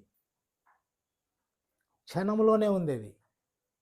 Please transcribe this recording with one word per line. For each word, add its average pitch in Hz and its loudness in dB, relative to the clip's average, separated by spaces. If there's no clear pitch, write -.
క్షణంలోనే 214 2
ఉంది 180 0
అది." 110 -8